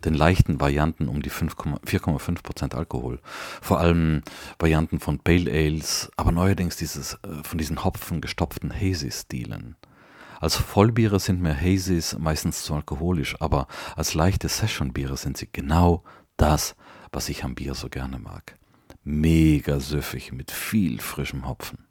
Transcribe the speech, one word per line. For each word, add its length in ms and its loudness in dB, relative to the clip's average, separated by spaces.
den 100 2
leichten 440 6
Varianten 480 2
um 140 -2
die 80 -4
fünf, 260 -4
vier 140 0
Komma 180 0
fünf 240 -4
Prozent 320 -6
Alkohol. 480 -6
Vor 180 2
allem 440 4
Varianten 420 4
von 200 -2
Pale 320 4
Ales, 680 -2
aber 140 2
neuerdings 460 2
dieses, 440 -8
äh, 220 -12
von 160 -6
diesen 240 -4
hopfengestopften 880 -4
Hazy-Stilen. 1040 -6
Als 160 0
Vollbiere 640 4
sind 200 0
mir 140 2
Hazys 640 0
meistens 440 -2
zu 100 -6
alkoholisch, 680 -2
aber 260 0
als 180 -4
leichte 360 2
Session-Biere 680 -2
sind 220 -6
sie 120 -10
genau 540 4
das, 400 2
was 160 -6
ich 160 -6
am 100 -6
Bier 200 -8
so 120 -10
gerne 320 -8
mag. 380 -16
Mega 760 6
süffig 540 -6
mit 180 -12
viel 480 0
frischem 480 -8
Hopfen. 440 -12